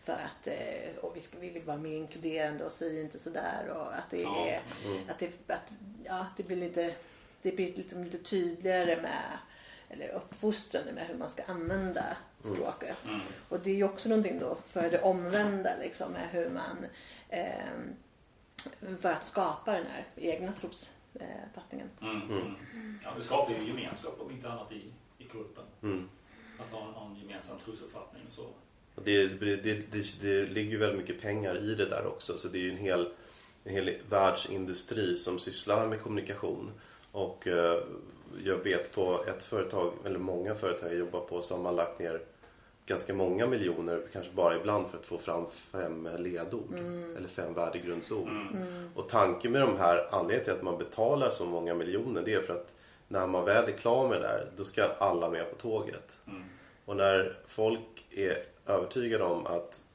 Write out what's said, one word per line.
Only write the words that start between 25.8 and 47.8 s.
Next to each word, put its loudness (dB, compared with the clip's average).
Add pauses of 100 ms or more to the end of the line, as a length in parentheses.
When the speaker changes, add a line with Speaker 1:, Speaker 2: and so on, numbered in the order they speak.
Speaker 3:
Mm. -2 (500)
Speaker 2:
Att -12
ha -8
en, -12
ha -12
en -14
gemensam -12
trosuppfattning -12
och -18
så. -12 (520)
Speaker 3:
Och -8
det, 8
det, 2
det, 0
det, -2 (160)
det 4
ligger -2
ju 0
väldigt 4
mycket -6
pengar 0
i 0
det 4
där 0
också, -4
så -4
det -4
är 0
ju 0
en -6
hel, 2 (540)
en -6
hel 2 (180)
världsindustri 2
som 0
sysslar 2
med -2
kommunikation. -4 (400)
Och, -2
eh, 6 (600)
jag 2
vet 2
på 2
ett -4
företag, 2 (120)
eller -2
många 0
företag 0
jag 0
jobbar 0
på, -4
som -2
har 2
lagt 2
ner -2 (640)
ganska 0
många 4
miljoner, 2 (100)
kanske -6
bara 6
ibland, 2
för -8
att -12
få -6
fram -2
fem -6
ledord, -4
Speaker 1:
Mm. -6
Speaker 3:
eller -6
fem -4
värdegrundsord. -2